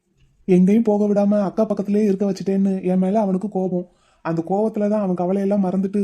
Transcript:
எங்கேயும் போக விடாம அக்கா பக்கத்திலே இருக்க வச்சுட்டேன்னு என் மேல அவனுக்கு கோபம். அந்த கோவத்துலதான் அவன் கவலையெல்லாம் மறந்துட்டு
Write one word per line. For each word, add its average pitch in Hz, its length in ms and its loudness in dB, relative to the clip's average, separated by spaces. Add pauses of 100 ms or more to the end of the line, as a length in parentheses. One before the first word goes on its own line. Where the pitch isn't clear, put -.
(480)
எங்கேயும் 196 400 6
போக 208 180 2
விடாம 208 360 2
அக்கா 220 220 -2
பக்கத்திலே 208 400 -2
இருக்க 196 220 0
வச்சுட்டேன்னு 196 460 -2 (100)
என் 185 200 0
மேல 196 180 0
அவனுக்கு 190 280 -2
கோபம். 185 380 -4 (380)
அந்த 165 180 -2
கோவத்துலதான் 208 600 -2
அவன் 180 160 -2
கவலையெல்லாம் 196 460 0
மறந்துட்டு 190 380 -2